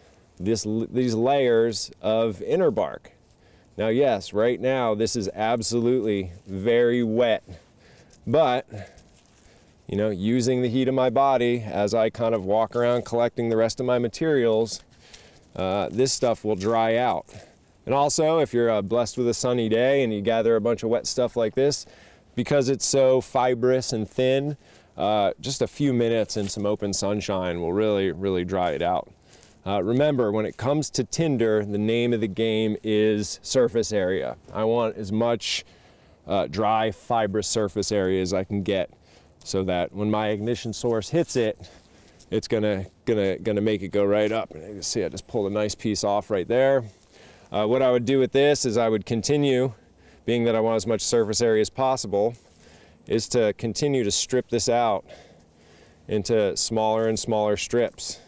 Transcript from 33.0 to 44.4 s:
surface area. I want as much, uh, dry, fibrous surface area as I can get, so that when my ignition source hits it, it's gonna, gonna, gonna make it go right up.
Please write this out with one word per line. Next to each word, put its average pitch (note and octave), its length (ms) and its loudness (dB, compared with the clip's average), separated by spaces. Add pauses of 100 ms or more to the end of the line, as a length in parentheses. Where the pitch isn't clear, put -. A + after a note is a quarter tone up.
surface A2+ 500 0
area. F2+ 440 -2 (160)
I G#2+ 120 -4
want A2+ 320 0
as G2+ 140 -8
much, A#2 540 -2 (640)
uh, F2+ 180 0
dry, G#2+ 460 0
fibrous G#2+ 560 -2
surface G#2 420 -2
area F#2+ 320 2
as F2+ 100 -2
I F#2+ 120 -2
can G2+ 180 -4
get, F#2+ 280 -2 (520)
so F#2+ 220 -4
that F2 280 -2
when G#2 200 -2
my G#2+ 160 0
ignition G#2+ 440 -4
source A2+ 380 -2
hits E3 240 0
it, A2+ 240 0 (720)
it's G2+ 160 -2
gonna, G#2+ 400 0 (180)
gonna, G2 340 0
gonna G#2 220 -2
make G#2+ 220 0
it F#2+ 60 -6
go G2+ 160 2
right G#2 260 2
up. A2 220 -4